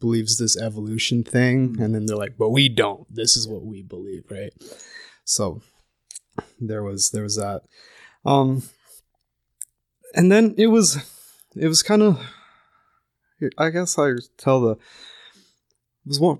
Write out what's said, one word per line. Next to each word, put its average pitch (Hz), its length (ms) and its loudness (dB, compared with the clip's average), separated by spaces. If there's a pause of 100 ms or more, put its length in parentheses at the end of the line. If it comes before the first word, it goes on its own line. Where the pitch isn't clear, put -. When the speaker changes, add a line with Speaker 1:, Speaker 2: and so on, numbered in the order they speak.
Speaker 1:
believes 113 380 -2
this 113 180 -2
evolution 113 680 -4
thing, 127 500 0
Speaker 2:
Mm. 107 100 -6
Speaker 1:
and 110 100 -2
then 107 120 -4
they're 107 100 -4
like, 104 220 -8
"But 110 120 0
we 135 180 4
don't. 104 440 -4
This 110 240 0
is 110 120 -8
what 104 160 -12
we 101 180 -14
believe," 92 480 -16
right? 98 220 -12 (720)
So - 360 -4 (1000)
there 107 240 -6
was, 98 260 -4
there 104 140 -6
was 101 100 -8
that. 101 280 -8 (640)
Um, 135 380 2 (1500)
and 175 160 6
then 220 260 6
it 220 120 4
was, 202 300 4 (580)
it 160 100 -2
was 160 160 6
kinda, 208 340 4 (1400)
I 160 120 0
guess 175 280 -4
I 143 140 2 (260)
tell 131 220 2
the, 117 160 2
it - 20 -20 (1300)
was 139 120 -6
one, 160 200 2